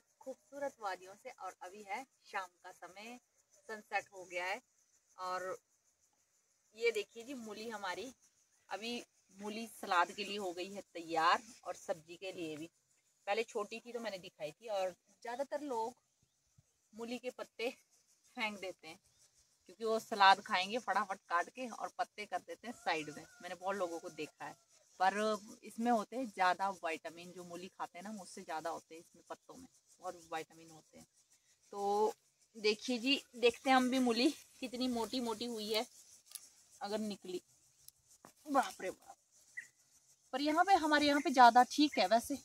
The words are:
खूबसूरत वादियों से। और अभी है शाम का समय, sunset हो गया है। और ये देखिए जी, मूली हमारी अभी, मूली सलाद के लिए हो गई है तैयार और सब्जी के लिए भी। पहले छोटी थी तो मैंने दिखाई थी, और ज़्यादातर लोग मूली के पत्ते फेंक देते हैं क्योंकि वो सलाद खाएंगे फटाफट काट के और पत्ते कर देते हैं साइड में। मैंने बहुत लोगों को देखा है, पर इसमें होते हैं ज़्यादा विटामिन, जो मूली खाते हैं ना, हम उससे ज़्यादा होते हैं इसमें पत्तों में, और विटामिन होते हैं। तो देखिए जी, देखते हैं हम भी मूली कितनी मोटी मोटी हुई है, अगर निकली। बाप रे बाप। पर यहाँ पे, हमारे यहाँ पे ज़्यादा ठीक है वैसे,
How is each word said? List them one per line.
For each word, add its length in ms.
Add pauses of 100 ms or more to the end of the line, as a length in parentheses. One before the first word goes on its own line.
(220)
खूबसूरत 600
वादियों 340
से। 140 (100)
और 220
अभी 260
है 160 (220)
शाम 220 (160)
का 80
समय, 480 (500)
sunset 440
हो 120
गया 200
है। 160 (560)
और 400 (1200)
ये 140
देखिए 320
जी, 120
मूली 340
हमारी 380 (600)
अभी, 240 (440)
मूली 340
सलाद 400
के 120
लिए 140
हो 160
गई 160
है 120 (120)
तैयार 500 (240)
और 80
सब्जी 400
के 160
लिए 260
भी। 120 (580)
पहले 180
छोटी 340
थी 140
तो 60
मैंने 200
दिखाई 320
थी, 180
और 260 (280)
ज़्यादातर 400
लोग 320 (1000)
मूली 260
के 120
पत्ते 380 (680)
फेंक 240
देते 280
हैं 120 (640)
क्योंकि 200
वो 160
सलाद 420
खाएंगे 380
फटाफट 380 (100)
काट 200
के 200
और 280
पत्ते 280
कर 140
देते 280
हैं 80
साइड 340
में। 140 (180)
मैंने 140
बहुत 200
लोगों 240
को 120
देखा 340
है, 100 (440)
पर 160 (480)
इसमें 280
होते 240
हैं 100
ज़्यादा 460
विटामिन, 600
जो 120
मूली 240
खाते 300
हैं 60
ना, 60
हम 120
उससे 200
ज़्यादा 280
होते 260
हैं 60
इसमें 280
पत्तों 260
में, 120 (340)
और 160 (160)
विटामिन 380
होते 260
हैं। 80 (680)
तो 400 (420)
देखिए 420
जी, 180 (200)
देखते 340
हैं 80
हम 120
भी 100
मूली 300 (300)
कितनी 300
मोटी 320
मोटी 240
हुई 260
है, 140 (960)
अगर 180
निकली। 420 (1080)
बाप 340
रे 100
बाप। 240 (1160)
पर 80
यहाँ 240
पे, 100
हमारे 320
यहाँ 140
पे 100
ज़्यादा 400
ठीक 280
है 80
वैसे, 380